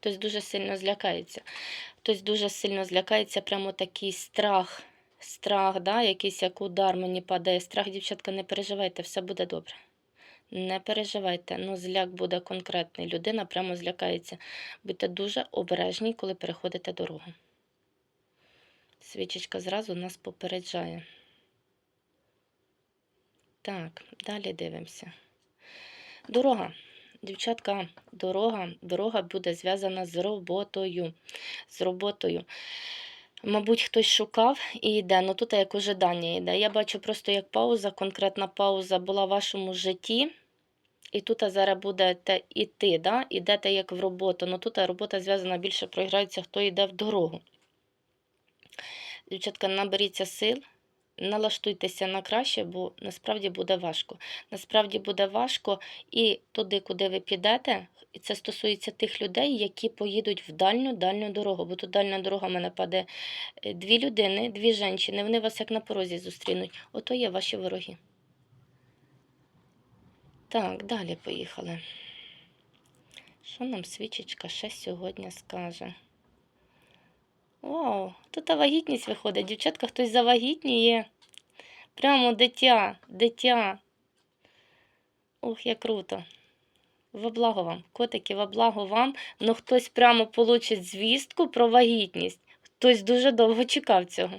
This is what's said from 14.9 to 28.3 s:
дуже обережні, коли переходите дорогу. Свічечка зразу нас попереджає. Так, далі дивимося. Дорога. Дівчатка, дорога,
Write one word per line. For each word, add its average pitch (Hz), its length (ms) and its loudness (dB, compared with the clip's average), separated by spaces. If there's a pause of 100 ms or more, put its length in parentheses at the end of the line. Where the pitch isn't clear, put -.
дуже 196 440 -4
обережні, 180 640 -2
коли 196 200 -6
переходите 180 600 -8
дорогу. 165 400 -8 (1700)
Свічечка 185 580 -8
зразу 190 360 -4
нас 180 220 -10
попереджає. 180 880 -8 (2500)
Так, 170 420 -10 (220)
далі 202 280 -8
дивимося. 170 600 -12 (1120)
Дорога. 233 460 4 (500)
Дівчатка, 202 640 -4 (240)
дорога, 190 580 0 (120)